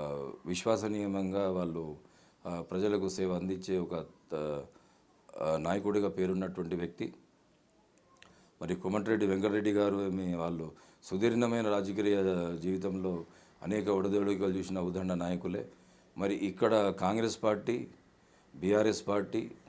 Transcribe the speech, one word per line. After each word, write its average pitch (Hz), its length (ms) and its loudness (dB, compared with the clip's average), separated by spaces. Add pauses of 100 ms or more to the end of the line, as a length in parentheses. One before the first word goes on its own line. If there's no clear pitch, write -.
(460)
విశ్వసనీయంగా 98 1040 0
వాళ్ళు, 82 460 -4 (500)
ఆ, 85 140 -6
ప్రజలకు 95 480 0
సేవ 92 260 -2
అందించే 92 440 -2
ఒక, 87 160 -4 (400)
ఆ, 76 280 -4 (800)
ఆ, 80 160 2
నాయకుడిగా 101 520 0
పేరున్నటువంటి 92 680 -2
వ్యక్తి. 87 380 -6 (1500)
మరి 85 120 -2
కోమటిరెడ్డి 104 520 2
వెంకటరెడ్డి 101 460 2
గారు 101 280 2
ఏమి 92 360 -2
వాళ్ళు 85 360 -4 (320)
సుదీర్ఘమైన 117 640 2
రాజకీయ 101 540 2 (360)
జీవితంలో 92 640 -2 (380)
అనేక 101 260 0
ఒడిదుడుకులు 98 720 2
చూసిన 92 220 -4
ఉదండ 90 320 0
నాయకులే. 87 560 -2 (500)
మరి 98 160 2
ఇక్కడ 101 640 4
కాంగ్రెస్ 110 420 2
పార్టీ, 113 440 0 (720)
బీఆర్ఎస్ 101 520 2
పార్టీ, 101 420 -2 (180)